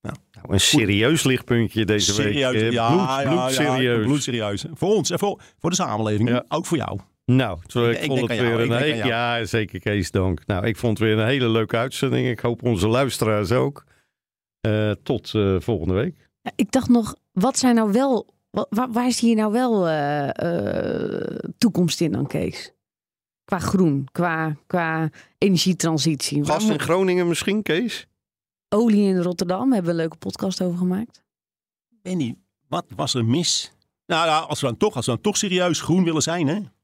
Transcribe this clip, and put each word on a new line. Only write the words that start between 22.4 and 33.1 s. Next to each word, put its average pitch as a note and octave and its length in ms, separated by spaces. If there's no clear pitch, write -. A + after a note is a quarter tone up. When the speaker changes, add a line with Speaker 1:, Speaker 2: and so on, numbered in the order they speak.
Speaker 3:
Qua F#3+ 140
groen, D#3 540
qua, D#3+ 440
qua D#3+ 440
energietransitie. D#3+ 1080
Waar D3+ 100
Speaker 2:
Gas G#3 100
in G#3+ 60
Speaker 3:
moet D3+ 120
Speaker 2:
Groningen F3+ 460
misschien, G3+ 340
Kees? G#3 440
Speaker 3:
Olie G#3+ 400
in F#3 140
Rotterdam, F3+ 380
hebben G3 120
we E3 60
een E3+ 60
leuke E3 200
podcast F#3+ 460
over F3 160
gemaakt. F#3 440
Speaker 1:
Benny, E3+ 320
wat F3 160
was C#3 180